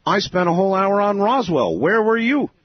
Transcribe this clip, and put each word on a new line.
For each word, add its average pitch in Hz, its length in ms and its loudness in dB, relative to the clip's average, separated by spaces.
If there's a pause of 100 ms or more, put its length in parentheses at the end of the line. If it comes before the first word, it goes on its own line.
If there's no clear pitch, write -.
I 185 140 0
spent 180 280 -2
a 170 40 0
whole 190 220 0
hour 196 260 0
on 202 180 0
Roswell. 170 600 0
Where 202 240 2
were 226 140 2
you? 240 320 -2 (160)